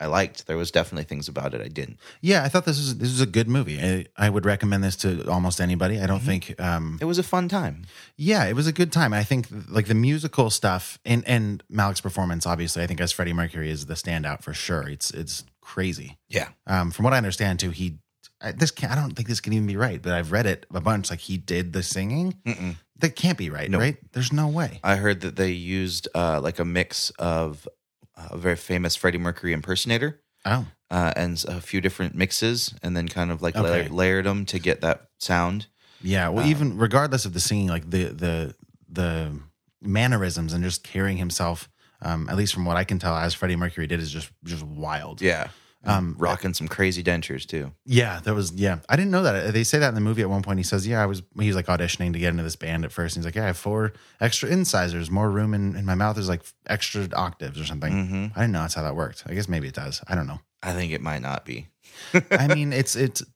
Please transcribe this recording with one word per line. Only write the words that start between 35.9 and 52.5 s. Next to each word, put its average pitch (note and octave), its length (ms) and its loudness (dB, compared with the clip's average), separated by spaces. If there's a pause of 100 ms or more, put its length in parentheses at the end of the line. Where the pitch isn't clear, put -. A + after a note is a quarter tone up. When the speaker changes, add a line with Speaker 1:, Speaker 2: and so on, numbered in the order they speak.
Speaker 2:
Yeah, F#2 260 2
well, G#2 160 0
Speaker 1:
Um, D3+ 60 6
Speaker 2:
even C#3+ 280 2
regardless C3 460 4
of F#2+ 80 -6
the F2+ 80 -2
singing, G2+ 260 2
like, E2 240 -2
the, F2+ 140 2
the, E2 500 -2 (340)
the D#2+ 520 -2 (420)
mannerisms F#2+ 680 2
and F2 100 0
just F2+ 220 -2
carrying F#2+ 320 -2
himself, F2 520 -2 (320)
um, E2 280 -2
at F#2 80 -2
least G2+ 180 2
from F#2 100 -2
what E2+ 120 2
I F#2 80 2
can F#2 160 -2
tell, E2+ 160 0
as E2+ 180 0
Freddie F2+ 220 0
Mercury E2+ 320 -2
did, E2+ 100 -2
is D#2 140 -6
just, D#2+ 180 -10 (140)
just E2 180 -6
wild. D2+ 580 -8
Speaker 1:
Yeah. F2 280 2 (380)
Speaker 2:
Um, F2+ 320 2
Speaker 1:
Rocking F2 360 0
some D#2 120 -4
crazy F2+ 360 0
dentures, E2 440 0
too. C#2+ 240 -6 (140)
Speaker 2:
Yeah, A#2+ 360 2
that G#2+ 140 0
was, F#2+ 180 0
yeah. F#2+ 260 2 (100)
I - 80 4
didn't G3 140 4
know F#3 120 4
that. G2+ 300 2
They A2+ 120 4
say D3+ 160 4
that C#3 100 4
in A2 40 -2
the A2 60 2
movie A2 220 2
at F#2+ 80 2
one G2 120 2
point. G2 160 0
He F#2 40 0
says, F#2+ 240 0
"Yeah, A2+ 160 2
I - 20 4
was," G2 180 -2 (160)
he G#2+ 80 2
was, G2+ 80 2
like, F#2 120 0
auditioning F2 480 0
to E2 40 -4
get F2 120 2
into E2+ 120 0
this D#2+ 140 -4